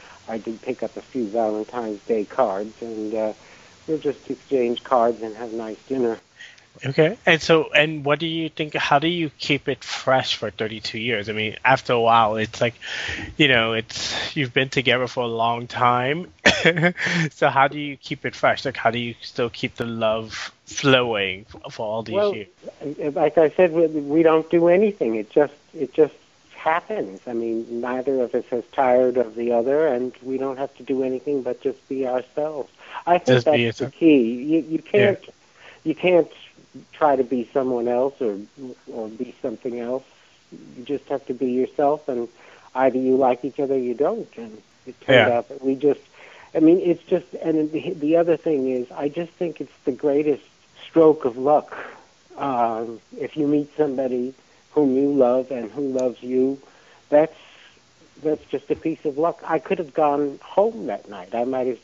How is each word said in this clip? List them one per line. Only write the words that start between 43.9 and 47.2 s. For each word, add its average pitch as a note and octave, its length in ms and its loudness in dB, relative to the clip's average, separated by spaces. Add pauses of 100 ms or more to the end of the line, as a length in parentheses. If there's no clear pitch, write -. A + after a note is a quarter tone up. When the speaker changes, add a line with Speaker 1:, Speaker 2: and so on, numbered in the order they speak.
Speaker 1:
don't. F3 340 -2 (100)
And G#3+ 240 -16 (240)
it B2+ 160 -18
turned B2 280 6
Speaker 2:
Yeah. A#2+ 80 2
Speaker 1:
out A#2 120 -4
that C3+ 140 -12
we C3+ 120 2
just, C3+ 260 2 (520)
I E3 60 -2
mean, E3 200 8
it's F3 240 0
just, F3 220 -2 (100)